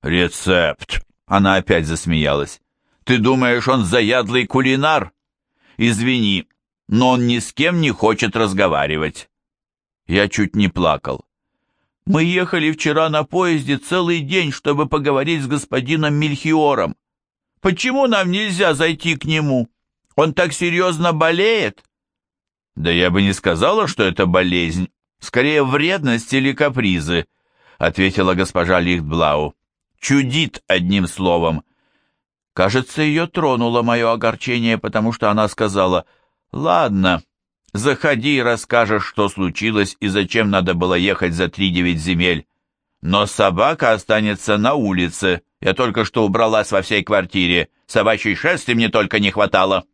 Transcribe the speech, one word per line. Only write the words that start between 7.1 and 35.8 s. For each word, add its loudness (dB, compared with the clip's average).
ни 0
с -10
кем 0
не 2
хочет 0
разговаривать». -2
Я 2
чуть -2
не 2
плакал. -2
«Мы 2
ехали 0
вчера 0
на -2
поезде -2
целый -2
день, -2
чтобы -2
поговорить -2
с -6
господином -2
Мельхиором. 0
Почему 0
нам 0
нельзя 0
зайти -2
к -12
нему? 0
Он 2
так 0
серьёзно 0
болеет?» 0
«Да -2
я 2
бы 2
не 2
сказала, 0
что -2
это 0
болезнь. 0
Скорее, 0
вредность 0
или 0
капризы», 0
ответила 0
госпожа 0
Лихтблау. 0
«Чудит, -2
одним 0
словом». 0
Кажется, 0
её 0
тронуло -2
моё 0
огорчение, -2
потому -2
что 0
она 2
сказала: 0